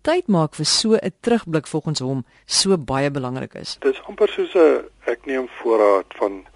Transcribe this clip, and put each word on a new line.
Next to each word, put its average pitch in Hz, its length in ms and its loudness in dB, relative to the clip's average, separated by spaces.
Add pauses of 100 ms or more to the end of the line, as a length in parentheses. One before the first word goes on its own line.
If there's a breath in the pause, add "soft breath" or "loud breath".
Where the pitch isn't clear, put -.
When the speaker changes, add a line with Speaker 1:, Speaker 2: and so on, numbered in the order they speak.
Speaker 1:
tyd 349 260 0
maak 165 260 2
vir 156 120 -4
so - 280 2
'n 190 260 -2
terugblik 175 460 -2
volgens 156 340 -4
hom 131 240 -4 (220 soft breath)
so 190 300 2
baie 139 340 -2
belangrik 127 440 -8
is. - 260 -14
Speaker 2:
Dit - 140 0
is - 120 -12
amper - 220 0
soos 185 260 -4
'n, 143 300 6 (220)
ek 120 200 -6
neem 131 220 -4
voorraad 104 600 2
van 98 480 -6